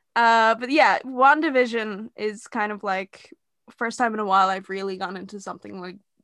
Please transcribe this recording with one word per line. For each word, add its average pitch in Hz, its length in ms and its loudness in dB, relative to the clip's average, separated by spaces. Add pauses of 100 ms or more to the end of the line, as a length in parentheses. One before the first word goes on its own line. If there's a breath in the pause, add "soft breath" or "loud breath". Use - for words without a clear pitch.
(160)
Uh, 226 400 4
but 247 160 -6
yeah, 254 280 4
WandaVision 247 1160 0
is 214 320 -8
kind 214 240 -4
of, 202 120 -12
like, 190 500 -8 (420)
first 233 220 -6
time 233 160 0
in 214 80 -4
a 214 40 -2
while 190 220 4
I've 190 220 -6
really 190 260 -6
gone 185 220 -10
into 196 240 -14
something, 196 400 -14
like, 185 160 -14 (260)